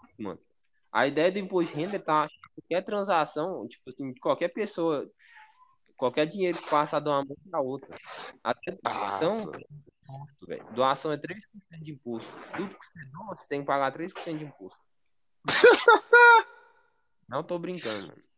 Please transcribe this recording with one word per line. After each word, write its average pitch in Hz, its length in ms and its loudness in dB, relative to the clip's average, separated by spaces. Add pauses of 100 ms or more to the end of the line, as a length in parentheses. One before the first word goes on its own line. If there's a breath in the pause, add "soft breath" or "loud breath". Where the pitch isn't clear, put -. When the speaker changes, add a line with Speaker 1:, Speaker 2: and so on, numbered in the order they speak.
(180)
Speaker 1:
mano. 98 200 -8 (520)
A 120 180 2
ideia 151 220 2
do 190 100 -4
imposto 185 340 -2
de 151 80 -6
renda 196 140 -4
é - 20 -8
taxar 156 320 0 (240)
qualquer - 300 -4
transação, 175 800 -2
tipo - 240 -18
assim, 135 220 -10
de - 80 -20
qualquer 160 280 0
pessoa, 165 600 -2 (880 soft breath)
qualquer 131 300 0
dinheiro 180 360 -2
que - 80 -12
passa 151 300 2
de 147 80 -2
uma 139 160 0
mão 139 120 -12 (140)
pra 165 100 -2
outra. 135 380 -8 (460 loud breath)
Até - 280 -4
doação, 104 640 -2
Speaker 2:
Nossa. 214 160 -6 (960)
Speaker 1:
velho. 82 260 -10
Doação 131 400 0
é 147 40 -2
três 175 320 -12
por 208 200 -20
cento 165 160 -18
de 156 80 -12
imposto. 117 380 -10 (260)
Tudo 190 220 -8
que - 80 -20
você 156 260 -20
doa, 190 220 -12
você - 140 -18
tem 143 120 -4
que 139 60 -10
pagar 139 260 0
três 165 200 -10
por - 100 -14
cento 160 160 -8
de 151 60 -10
imposto. 101 340 -18 (640)
Speaker 2:
<laughs> 466 1040 8 (800)
Speaker 1:
Não 135 140 -4
tô 175 160 -6
brincando, 131 500 -8
mano. - 140 -20 (160)